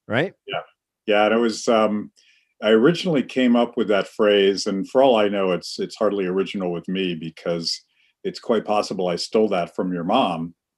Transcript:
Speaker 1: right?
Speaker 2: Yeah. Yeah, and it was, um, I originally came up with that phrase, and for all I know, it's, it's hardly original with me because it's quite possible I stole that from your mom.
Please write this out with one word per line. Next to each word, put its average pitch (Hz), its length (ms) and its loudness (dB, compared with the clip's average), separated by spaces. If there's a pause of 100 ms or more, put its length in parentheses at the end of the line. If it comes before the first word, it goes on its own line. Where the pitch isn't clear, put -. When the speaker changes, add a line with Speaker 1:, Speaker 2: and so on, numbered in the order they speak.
Speaker 1:
right? 135 260 -2 (140)
Speaker 2:
Yeah. 95 140 -8 (460)
Yeah, 104 180 4
and 107 100 4
it 113 40 2
was, 113 280 -2
um, 107 460 0 (500)
I 110 80 2
originally 143 540 4
came 123 320 2
up 120 200 0
with 104 120 0
that 98 180 0
phrase, 101 600 2
and 98 200 -4
for 131 140 2
all 127 140 6
I 107 120 2
know, 98 220 0
it's, 87 300 -6
it's 92 160 -8
hardly 101 300 0
original 92 440 -4
with 85 160 -8
me 92 300 -4
because 82 680 -6 (400)
it's - 160 -8
quite 110 260 -2
possible 101 440 -2
I 87 80 -2
stole 110 320 0
that 87 260 -4
from 90 180 -4
your 87 120 -6
mom. 87 500 -2 (240)